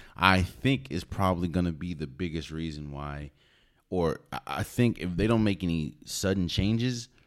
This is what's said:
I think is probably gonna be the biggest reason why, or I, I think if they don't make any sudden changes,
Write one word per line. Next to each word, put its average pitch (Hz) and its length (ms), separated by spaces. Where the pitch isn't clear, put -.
I 92 260
think 131 480
is 90 120
probably 92 460
gonna 87 240
be 85 220
the 76 120
biggest 76 440
reason 76 420
why, 71 380
or 85 320
I, 65 140
I 69 160
think - 380
if 87 160
they 98 100
don't 113 160
make 95 220
any 82 300
sudden 98 420
changes, 117 600